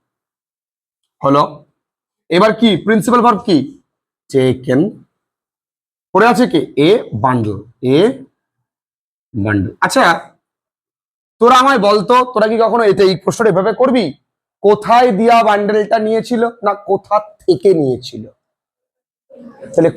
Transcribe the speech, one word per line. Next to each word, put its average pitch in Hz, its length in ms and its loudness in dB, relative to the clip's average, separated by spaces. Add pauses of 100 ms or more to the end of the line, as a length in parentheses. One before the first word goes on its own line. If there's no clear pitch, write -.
(1200)
হলো। 143 200 2 (880)
এবার 190 300 2
কি? 233 100 4 (160)
প্রিন্সিপাল 208 400 0
ভার্ব 226 220 0
কি? 175 100 2 (720)
টেকেন। 127 520 -2 (1300)
পড়ে 202 180 4
আছে 247 200 2
কি? 165 80 0 (280)
এ - 20 4 (340)
বান্ডেল। 113 340 -2 (380)
এ 151 40 4 (1300)
বান্ডেল। 104 400 -2 (120)
আচ্ছা, 233 180 0 (1400)
তোরা 240 220 4
আমায় 262 260 2
বলতো, 233 280 0 (180)
তোরা 214 180 0
কি 233 120 -2
কখনো 226 280 0
এটা, 202 180 2
এই 190 140 -2
প্রশ্নটা 220 300 0
এভাবে 190 180 0 (100)
করবি? 254 240 0 (600)
কোথায় 214 440 2 (100)
দিয়া 233 180 2 (120)
বান্ডেলটা 208 500 -2
নিয়েছিল? 220 420 -4 (240)
না, 202 60 0 (180)
কোথা 196 260 -4 (280)
থেকে 185 260 0 (120)
নিয়েছিল? 120 440 -6 (1500)
তাহলে 165 260 2